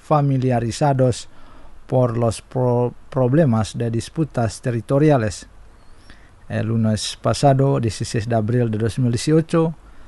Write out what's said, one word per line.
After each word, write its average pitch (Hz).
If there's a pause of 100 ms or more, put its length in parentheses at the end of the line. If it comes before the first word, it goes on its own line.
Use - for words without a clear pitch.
familiarizados 131 (560)
por 123
los 117
pro-, 123 (160)
problemas 127
de 117
disputas 117
territoriales. 131 (1040)
El 107
lunes 110
pasado, 135
dieciséis 113
de 120
abril 113
de 107
dos 113
mil 123
dieciocho, 160 (320)